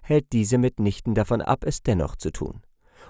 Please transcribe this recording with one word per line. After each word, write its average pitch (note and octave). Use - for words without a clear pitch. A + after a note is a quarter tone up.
hält D3+
diese A2+
mitnichten A2+
davon G#2+
ab, -
es -
dennoch E2+
zu -
tun. -